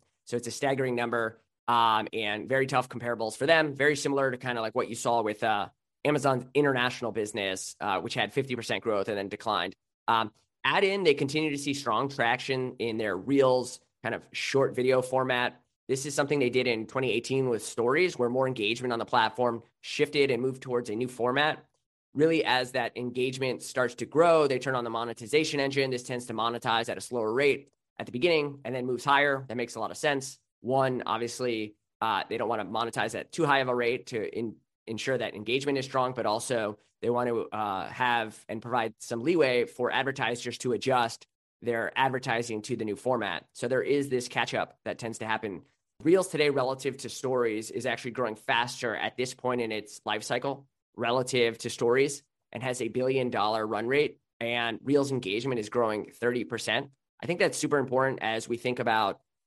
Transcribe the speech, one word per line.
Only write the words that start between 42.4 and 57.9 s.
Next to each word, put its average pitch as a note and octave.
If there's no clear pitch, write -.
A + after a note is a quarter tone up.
to B2
the A2
new G#2
format. G#2
So -
there B2
is C#3
this B2
catch A#2+
up -
that G2+
tends A2+
to A2
happen. A2
Reels F3+
today D3
relative C3+
to A#2+
Stories A#2
is A#2
actually A#2
growing A2
faster A#2+
at F2+
this B2+
point B2
in A2
its -
life G#2+
cycle C#3
relative A#2+
to B2
Stories C3+
and A2+
has B2+
a A2+
billion B2+
dollar A2
run A2
rate. C#3+
And A#2
Reels C#3
engagement A#2+
is G#2
growing A2
thirty B2
percent. A#2
I A#2+
think E3+
that's E3+
super D3
important C3